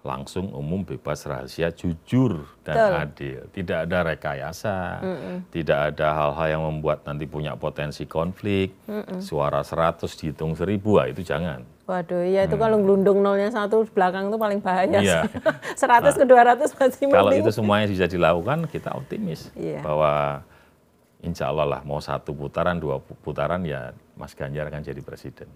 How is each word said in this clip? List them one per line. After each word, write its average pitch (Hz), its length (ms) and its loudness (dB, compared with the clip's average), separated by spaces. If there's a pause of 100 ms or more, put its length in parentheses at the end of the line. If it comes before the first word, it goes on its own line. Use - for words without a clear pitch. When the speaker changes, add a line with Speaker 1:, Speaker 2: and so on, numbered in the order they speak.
Speaker 1:
langsung, 69 540 -8
umum, 80 320 -4
bebas, 73 400 -8
rahasia, 73 480 -4
jujur, 90 720 0 (160)
dan 78 160 -2
Speaker 2:
Betul. 104 160 4
Speaker 1:
adil. 71 460 -6 (100)
Tidak 90 320 -4
ada 87 240 0
rekayasa, 82 960 -6
Speaker 2:
Mm-mm. 180 480 -10
Speaker 1:
tidak 76 400 0
ada 76 240 0
hal-hal 76 320 0
yang 78 160 0
membuat 78 400 -2
nanti 73 240 -8
punya 76 320 -8
potensi 73 480 -8
konflik, 95 640 -2 (160)
Speaker 2:
Mm-mm. 208 320 -8
Speaker 1:
suara 73 480 -2
seratus 82 480 -2
dihitung 78 400 -6
seribu, 95 480 2
ah, 64 80 -2
itu 80 160 -10
jangan. 73 400 -4 (180)
Speaker 2:
Waduh, 180 380 -4
iya, 190 240 2
itu 165 80 0
Speaker 1:
Hmm. 208 80 0
Speaker 2:
kalau 220 160 4
ngelundung 196 400 4
nolnya 202 320 2
satu 220 400 0
belakang 190 400 0
tuh 220 80 -2
paling 208 200 0
bahaya 185 300 0
Speaker 1:
Iya. - 380 4
Speaker 2:
sih. - 40 -4 (240)
<laughs> - 280 -8
Seratus 277 320 6
Speaker 1:
Nah, - 40 -2
Speaker 2:
ke 285 60 8
dua 247 200 10
ratus 240 280 4
masih 269 380 2
Speaker 1:
kalau 98 200 8
Speaker 2:
mending. - 120 4
Speaker 1:
itu 113 80 4
semuanya 107 360 2
bisa 92 200 2
dilakukan, 87 600 2
kita - 280 -8
optimis 165 600 -8
Speaker 2:
Iya. 78 280 -8
Speaker 1:
bahwa 73 640 0 (720)
insya 82 320 -6
Allah 76 180 0
lah, 65 140 -4
mau 71 160 -6
satu 71 320 -8
putaran, 85 480 -4
dua 71 200 -4
pu-, - 200 -16
putaran, 76 440 -4
ya 67 280 -8 (240)
Mas 71 200 -18
Ganjar 73 320 -8
akan 76 160 -10
jadi 71 160 -10
presiden. - 580 -16